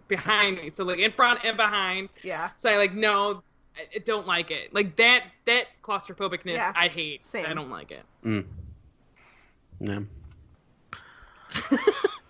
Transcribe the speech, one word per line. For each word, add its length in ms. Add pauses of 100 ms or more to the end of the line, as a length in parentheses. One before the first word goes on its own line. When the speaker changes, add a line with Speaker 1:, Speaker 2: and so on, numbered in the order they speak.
Speaker 1:
behind 480
me. 140
So, 140
like, 140
in 140
front 320
and 140
behind. 500 (140)
Speaker 2:
Yeah. 340
Speaker 1:
So 140
I, 80
like, 160
no, 480 (340)
I, 60 (140)
I 20
don't 280
like 240
it. 220
Like, 240
that, 280 (220)
that 180 (180)
claustrophobicness, 720
Speaker 2:
Yeah. 200
Speaker 1:
I 140
hate. 360
Speaker 2:
Same. 220
Speaker 1:
I 60
don't 180
like 220
it. 100 (220)
Speaker 3:
Mm. 200 (1400)
Yeah. 200 (1700)
Speaker 2:
<laughs> 80 (520)